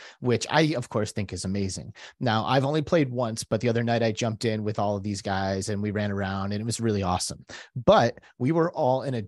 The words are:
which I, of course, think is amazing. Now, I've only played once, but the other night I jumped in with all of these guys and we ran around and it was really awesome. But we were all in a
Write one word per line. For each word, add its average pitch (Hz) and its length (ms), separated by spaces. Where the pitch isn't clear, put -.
which 123 280
I, 156 280
of 127 100
course, 104 240
think 98 220
is 87 100
amazing. 98 500
Now, 110 240
I've 131 180
only 151 180
played 147 300
once, 120 320
but 110 160
the 120 80
other 117 160
night 117 180
I 113 120
jumped 110 320
in 110 180
with 104 160
all 104 160
of 95 80
these 101 180
guys 95 460
and 101 160
we 104 80
ran 104 180
around 98 440
and 104 80
it - 40
was 117 140
really 107 240
awesome. - 420
But 127 440
we 127 140
were 165 180
all 131 300
in 117 140
a 110 120